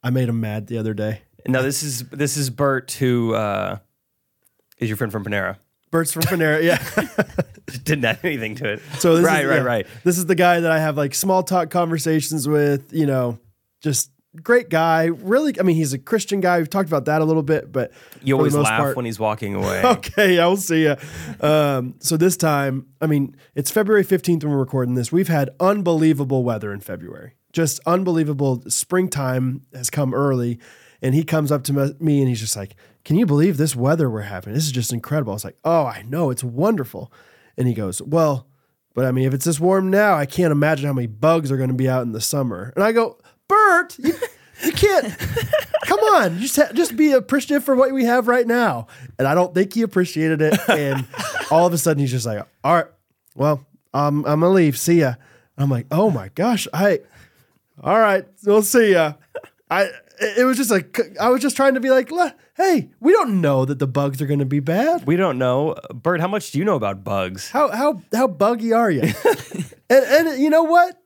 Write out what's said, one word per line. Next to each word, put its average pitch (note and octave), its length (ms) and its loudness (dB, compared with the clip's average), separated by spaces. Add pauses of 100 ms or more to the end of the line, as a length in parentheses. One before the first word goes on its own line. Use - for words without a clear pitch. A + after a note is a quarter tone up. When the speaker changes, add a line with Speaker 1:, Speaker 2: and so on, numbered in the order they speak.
Speaker 1:
I B2 80 -2
made B2+ 180 0
him A2+ 120 -2
mad G#2+ 280 -6
the A#2 100 -6
other A2 160 -4
day. G#2+ 280 -6 (240)
Speaker 2:
No, C3 160 0
this C3+ 200 -4
is, B2+ 280 -8
this C#3+ 260 -4
is C#3 140 -4
Bert C3+ 420 -2
who, A#2+ 420 0
uh, G2 440 -4 (1000)
is A#2 100 -4
your G#2+ 80 -4
friend A2 160 -4
from G#2 120 -6
Panera. G2 320 -4 (340)
Speaker 1:
Bert's E3 220 -2
from D#3+ 100 -4
Panera, D#3+ 400 0
yeah. E3 160 2
Speaker 2:
<laughs> - 880 -6
Just - 160 -12
didn't D3+ 200 -2
add A2 180 0
anything A#2 340 -4
to A#2 180 -4
it. A2 80 -12 (180)
Speaker 1:
So E3 160 4
this E3+ 100 4
Speaker 2:
Right, D#3 180 2
Speaker 1:
is, C3+ 60 -2
Speaker 2:
right, C3+ 60 2
Speaker 1:
yeah. C3+ 60 0
Speaker 2:
right. A#2 240 -2 (180)
Speaker 1:
This F3 140 0
is F3+ 80 -6
the F#3 100 0
guy F3 240 4
that E3 100 0
I D#3+ 80 2
have, D#3 180 -2
like, C#3+ 180 -2
small F#3 280 0
talk F3 280 -2
conversations D#3+ 760 -2
with, D3 440 0
you D#3 140 0
know, B2+ 320 -2 (440)
just C#3+ 280 -4 (320)
great A#3+ 280 2
guy. E3 360 2
Really, G#3+ 520 0
I F#3+ 60 0
mean, F3 120 4
he's D3+ 160 0
a C#3 60 -6
Christian G3+ 420 -2
guy. F3+ 180 2
We've D#3+ 120 -2
talked G3 180 -2
about D#3+ 180 -2
that D3+ 140 0
a D#3+ 40 2
little D#3+ 180 2
bit, D3 300 -2
but B2+ 180 -4 (300)
Speaker 2:
You - 0 -
Speaker 1:
for - 40 -20
the C3+ 140 0
Speaker 2:
always C3 160 2
Speaker 1:
most D3 100 2
Speaker 2:
laugh A2 160 0
Speaker 1:
part C3+ 160 0
Speaker 2:
when B2+ 80 -6
he's A2+ 140 -8
walking G#2+ 380 -4
away. F#2+ 260 -2
Speaker 1:
<laughs> B3+ 80 4
Okay, G3 480 2
I E3+ 80 4
will F#3 100 4
see E3 280 0
ya. D3 120 2 (440)
Um, C#3+ 580 0
so - 180 -2
this F3+ 200 2
time, C#3 500 -2 (140)
I D#3 60 -2
mean, C#3+ 300 0 (180)
it's C#3+ 160 -4
February G#3 340 2
fifteenth F3 400 0
when D3+ 80 -2
we're C#3 80 0
recording B2+ 340 -2
this. B2 180 -2
We've F3 160 2
had C#3+ 300 0
unbelievable D#3+ 840 2
weather G#2+ 280 -4
in G2+ 80 -10
February. F2+ 540 -14 (180)
Just D#3+ 340 -2
unbelievable. D#3 840 0
Springtime C3+ 960 -2 (120)
has B2+ 160 -8
come C3+ 240 -2
early, B2 460 0 (420)
and C3 120 0
he D#3 100 2
comes D3+ 260 -2
up C#3+ 140 -2
to C#3+ 80 -2
me, C#3 260 0
me D3 220 0
and C3+ 80 2
he's A#2+ 120 -2
just A2 160 -6
like, G2 200 -12 (280)
"Can D#3 120 0
you A3+ 100 2
believe D3+ 300 2
this C#3+ 180 -2
weather C#3 340 0
we're A2 140 -6
having? G2+ 320 -10
This D#3 120 -2
is C#3+ 60 -6
just B2 200 -4
incredible." B2 400 -4
I - 20 -6
was G#2+ 100 -10
like, - 200 -16
"Oh, D#3+ 220 2
I G#2+ 160 -10
know. C#3+ 280 -4
It's B2 140 -6
wonderful." C#3 680 -4 (440)
And B2+ 100 0
he B2 80 2
goes, G2+ 260 -6
"Well, C#3+ 460 0 (480)
but B2 120 0
I B2+ 40 0
mean, C3 160 0
if C3 80 0
it's C3+ 100 -4
this D#3+ 140 0
warm F#3+ 320 2
now, G3+ 240 4
I D3 120 0
can't E3+ 260 0
imagine D3 340 0
how C#3+ 60 -4
many B2 160 -4
bugs D3 420 0
are C#3 60 0
gonna C3 160 -2
be B2+ 160 0
out B2+ 140 0
in A#2+ 100 -4
the A2 80 -6
summer." A#2 560 -4
And F#3+ 80 2
I A3 80 2
go, A3+ 260 -2 (300)
"Bert, F#4+ 500 4
you, C#4+ 160 -2 (500)
you D#4+ 80 0
can't, F4+ 460 2 (680)
come G4+ 140 2
on, C#4+ 380 4
just B3 180 -6
ha-, D4 160 2
just B3 240 -2
be D4+ 160 4
appreciative C4+ 520 0
for C#4 100 2
what C4 180 4
we C4 120 0
have A#3+ 240 2
right A#3+ 180 2
now." A3+ 400 0 (320)
And C3 80 2
I C#3+ 80 2
don't F3+ 180 2
think G3 220 -2
he A3+ 80 0
appreciated D#3+ 580 0
it. D#3 280 2
And C#3 360 0 (240)
<laughs> - 220 -8
all E3 160 4
of F3 60 2
a E3 60 -2
sudden D3 220 0
he's C3+ 120 -2
just B2 140 -4
like, G#2+ 200 -6 (160)
"All D3+ 140 2
right, E3 100 0 (480)
well, C#3+ 320 -2 (260)
I'm, C#3+ 320 0
I'm D3+ 160 0
gonna F3 100 4
leave. E3 280 4
See E3+ 220 2
ya." C3 140 2 (440)
I'm C#3 120 0
like, A#2+ 200 -2
"Oh F#3+ 200 2
my G#2+ 260 -6
gosh, A3 360 -2
I, F3+ 280 2 (840)
all F#3+ 160 2
right, G3 260 2 (200)
we'll G#3 180 4
see G#3+ 300 4
ya." D#3 220 2 (560)
I, F#3 120 2 (380)
it, G#3+ 180 -2
it B3 60 4
was C4 120 2
just B3 140 -2
like, - 280 -2 (220)
I G#3+ 80 2
was B3 120 2
just C4+ 160 -2
trying C4+ 180 4
to C4 60 -2
be C4 100 0
like, C4 200 2
"Le-, E4 240 -2 (220)
hey, F4 340 2 (100)
we C#4+ 120 6
don't C4 280 4
know C#3 240 2
that C#3 140 -4
the C#3 80 -2
bugs C3+ 360 -2
are D3 40 -4
gonna C#3+ 180 0
be C#3 160 0
bad." A3 460 0
Speaker 2:
We D#3+ 100 2
don't F3 220 0
know. B2+ 380 0 (180)
Bert, D#3+ 260 -2
how F3 80 -2
much G3+ 240 -4
do C#3 60 -2
you F3 60 -2
know G#3 120 2
about G2 280 -4
bugs? F#2+ 460 -6
Speaker 1:
How, D4 180 0
how, A#3+ 340 -2 (100)
how B3 140 2
buggy A3 460 0
are A3+ 180 2
you? C3+ 120 0
Speaker 2:
<laughs> E3 100 0 (800)
Speaker 1:
And, C#4 360 6
and C4+ 120 -4
you D4+ 100 4
know D#4+ 140 6
what? F4 420 4